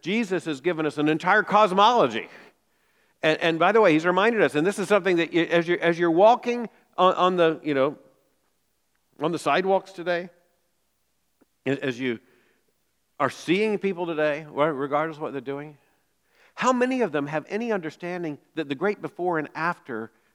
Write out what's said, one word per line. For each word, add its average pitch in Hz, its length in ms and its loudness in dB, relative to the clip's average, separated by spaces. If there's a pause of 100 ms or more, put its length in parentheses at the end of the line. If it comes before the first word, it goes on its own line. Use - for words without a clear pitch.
Jesus 190 440 -2
has 143 160 -6
given 156 240 -2
us 143 120 -4
an 151 100 0
entire 180 360 2
cosmology. 190 840 4 (960)
And, 156 180 2
and 165 200 -2
by 180 120 4
the 220 100 4
way, 180 120 6
he's 160 120 2
reminded 196 360 2
us, 147 140 2
and 151 100 0
this 202 140 -2
is 180 80 -4
something 190 300 2
that 165 140 -2
you, 165 120 2
as 165 240 0
you're, 175 120 0
as 170 200 0
you're 175 100 2
walking 233 580 4 (300)
on, 185 160 4
on 185 220 2
the, 160 260 2
you 143 140 -2
know, 135 220 0 (1200)
on 160 100 -2
the 156 60 -4
sidewalks 185 540 0
today, 175 380 -6 (1400)
a-, 139 180 -4
as 123 140 -6
you 123 200 -4 (1000)
are 143 100 0
seeing 202 480 -2
people 180 300 -4
today, 151 420 -4
wh-, 147 260 0
regardless 147 420 -4
of 151 40 -16
what 131 120 -8
they're 139 80 -8
doing, 143 360 -12 (800)
how 240 180 0
many 254 280 0
of 185 100 -2
them 143 160 -4
have 151 220 -6
any 226 220 -6
understanding 175 680 -8 (180)
that 151 140 -4
the 143 60 -2
great 196 260 -2
before 170 380 -2
and 147 160 -4
after 139 560 -6 (240)